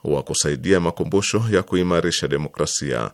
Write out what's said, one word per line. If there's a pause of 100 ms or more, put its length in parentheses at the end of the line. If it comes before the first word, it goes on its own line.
wa
kusaidia
makumbusho
ya
kuimarisha
demokrasia